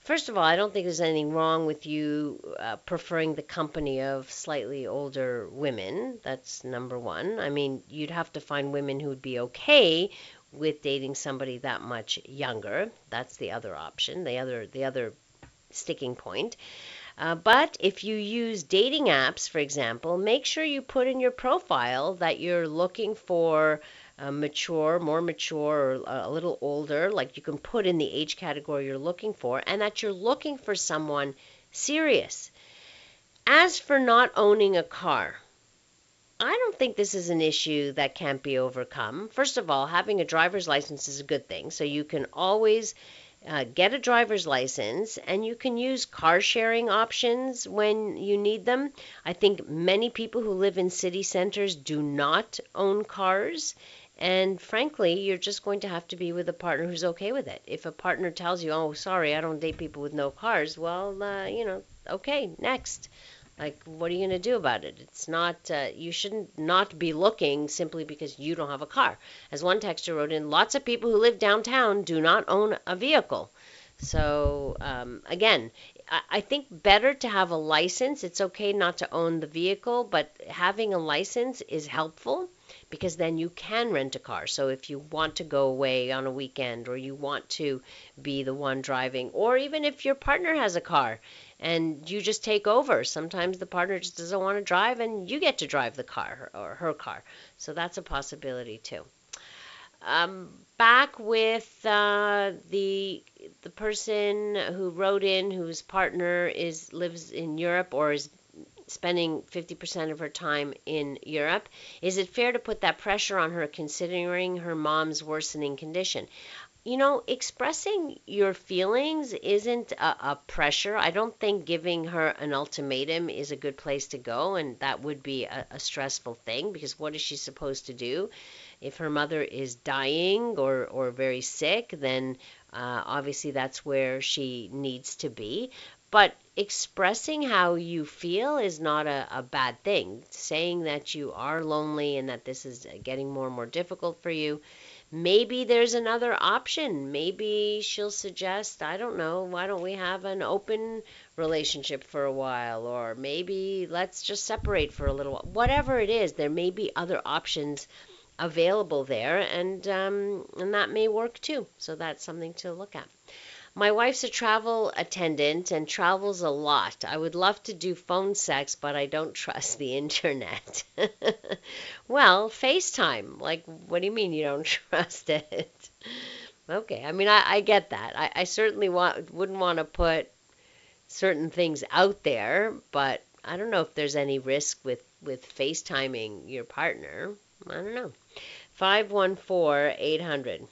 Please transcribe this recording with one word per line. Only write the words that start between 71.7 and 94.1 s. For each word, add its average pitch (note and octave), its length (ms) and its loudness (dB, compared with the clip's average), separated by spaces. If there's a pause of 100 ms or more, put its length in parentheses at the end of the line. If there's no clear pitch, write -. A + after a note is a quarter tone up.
do E3 180 0
not E3+ 260 6
own G#3 400 4
a F3 80 -2
vehicle." G3+ 560 2 (500)
So, C#3+ 800 0
um, B2 460 -8
again, F#3 460 4 (360)
I, D#3+ 120 0 (100)
I G3+ 100 2
think C#4 300 -2
better G#3 440 6
to C4 140 -4
have F#3+ 220 2
a E3+ 60 0
license. E3 640 2
It's F3+ 180 -4
okay G3+ 320 0
not F3+ 260 2
to - 140 -6
own E3 280 0
the D#3 80 -6
vehicle, G3 560 0
but D3+ 260 0 (160)
having G3 480 0
a F3+ 40 2
license F#3+ 640 -2
is D#3 260 -6
helpful A#3+ 600 -4 (420)
because D#3+ 260 -6
then E3 220 0
you E3 120 -2
can A3+ 400 -2
rent C3+ 240 0
a C3 60 -8
car. E2+ 260 -8
So C3+ 220 0
if C3 200 -4
you C#3+ 120 -8 (100)
want D#3 260 -2
to E3+ 80 -6
go C#3+ 220 2
away C3 460 2
on C3 140 -2
a C3+ 40 -2
weekend B2+ 580 -6
or B2 80 -4
you C3+ 180 -8
want C#3+ 360 -6
to C#3 320 -2 (400)
be C#3 220 -2
the C3 100 -2
one C3+ 280 -2
driving, C3 500 -2
or A3+ 240 4
even D4 280 0
if C#4+ 200 -2
your C4+ 100 4
partner D#4+ 400 2
has A3 220 2
a E3+ 40 0
car C3 380 2 (400)
and D#3+ 500 -2
you G3+ 120 -4
just G#3 240 -2
take G#3 240 2
over, A3 340 4
sometimes F3 560 -4
the F3+ 80 -8
partner F3+ 320 0
just - 200 -8